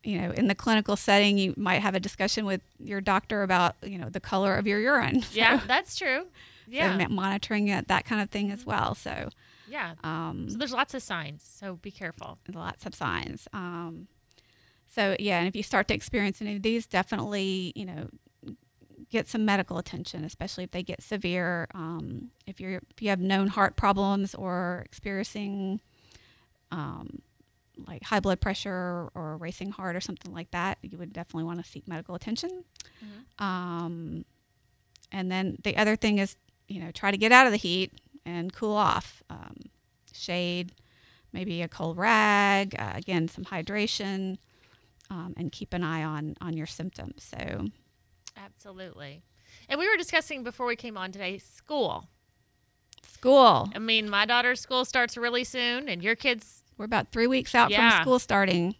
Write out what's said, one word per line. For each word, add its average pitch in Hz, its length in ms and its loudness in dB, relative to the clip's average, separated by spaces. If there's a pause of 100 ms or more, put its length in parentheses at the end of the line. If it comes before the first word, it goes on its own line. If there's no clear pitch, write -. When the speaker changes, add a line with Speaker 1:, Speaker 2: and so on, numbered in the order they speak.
Speaker 1:
you 202 180 -2
know, 175 100 -2
in 170 160 2
the 190 80 2
clinical 214 400 2
setting, 202 420 6
you 190 200 2
might 196 240 2
have 196 140 0
a 185 40 2
discussion 202 460 -2
with 190 160 -2 (180)
your 202 220 -6
doctor 202 420 2
about, 180 400 4
you 196 140 -8
know, 170 120 -8
the 190 100 -6
color 196 360 2
of 208 120 2
your 202 120 2
urine. 254 420 4
<laughs> - 20 -6
So, - 140 -10
Speaker 2:
Yeah, 233 300 6
that's 285 300 0
true. 302 280 -2
Speaker 1:
so - 20 -20 (400)
Speaker 2:
Yeah. 254 300 0
Speaker 1:
ma-, - 100 0
monitoring 202 600 0
it, - 180 -2
that - 180 2
kind 214 160 -2
of 202 80 -4
thing 202 220 -2
as 208 100 -10
Speaker 2:
Mm-hmm. - 100 -10
Speaker 1:
well. - 240 0
So, - 340 -8 (400)
Speaker 2:
Yeah. 220 240 -8 (100)
Speaker 1:
um, 160 460 -6
Speaker 2:
So 214 80 -6
there's 254 160 -4
lots 254 200 -2
of 262 80 -6
signs. 151 420 -8
So 190 320 -12
be 196 160 -14
careful. - 460 -12 (160)
Speaker 1:
lots 165 320 -10
of - 80 -10
signs. - 600 -4
Um, 175 540 -10 (800)
so 196 320 2
yeah, 196 200 2
and 175 80 2
if 190 80 -4
you 202 80 -4
start 202 260 2
to - 40 2
experience 202 480 -2
any 208 140 -4
of 196 60 -6
these, 226 240 0
definitely, 190 880 -2
you 196 100 -8
know, 165 220 -10 (1080)
get 226 140 0
some 220 160 0
medical 196 320 2
attention, 175 480 -8
especially 185 400 -10
if - 60 -14
they 180 120 -6
get - 180 -8
severe. 175 720 -2
Um, 160 580 -8 (140)
if 196 140 -16
you're, 185 220 -8 (100)
if - 100 -16
you 208 80 0
have 190 120 2
known 190 260 4
heart 196 300 2
problems 196 580 2
or 180 500 -4
experiencing, 196 920 -6 (920)
um, - 500 -10 (680)
like, - 160 -14
high 214 160 0
blood 190 220 2
pressure 180 720 -4
or 156 220 -8
racing 180 340 -8
heart 185 240 -6
or 185 60 -4
something - 320 -10
like 170 180 -12
that, 180 300 -4
you - 160 -14
would 175 160 -12
definitely 170 320 -6
wanna 170 180 -6
seek - 240 -16
medical 165 280 -10
attention. 349 480 -6 (400)
Speaker 2:
Mm-hmm. 208 400 -12
Speaker 1:
Um, 170 840 -6 (840)
and 185 200 -2
then 185 320 -2
the - 140 0
other 214 180 6
thing 208 240 2
is, 196 160 -2 (320)
you 196 140 -8
know, 165 100 -8
try - 200 -2
to 202 60 0
get 214 140 6
out 254 140 12
of 240 60 6
the 208 60 2 (120)
heat 185 240 -2 (320)
and 175 260 -6
cool 214 240 -2
off. - 540 0
Um, - 260 -16 (580)
shade, 175 600 -4 (580)
maybe 180 300 -4
a 165 60 -2
cold 165 300 -4
rag, 202 800 6
uh, 107 180 -4
again, 165 320 0
some 180 180 -10
hydration, 196 920 -4 (720)
um, 175 280 -8
and 170 140 -4
keep - 220 -10
an 175 100 -2
eye 160 200 -2
on, 156 380 -4
on 170 160 -6
your 156 100 -6
symptoms. - 560 -12
So. - 440 -8 (680)
Speaker 2:
Absolutely. 185 840 -18 (460)
And 285 100 0
we 370 100 2
were 427 80 6
discussing 320 460 -2
before 247 220 -6
we 240 100 0
came 226 220 -12
on 185 140 -8
today, 196 260 -8
school. - 720 -2 (960)
Speaker 1:
School. 240 680 8
Speaker 2:
I 196 40 -6
mean, 220 300 0
my 208 160 2
daughter's 247 340 2
school 254 260 -2
starts 240 320 0
really 240 260 0
soon, 247 460 -2
and 175 140 -6
your 220 120 2
kids - 480 -4 (140)
Speaker 1:
We're 208 80 -8
about 220 280 0
three 233 140 4
weeks 262 280 0
out 240 160 8
Speaker 2:
Yeah. 220 200 6
Speaker 1:
from 180 120 6
school 254 160 6
starting. 190 600 2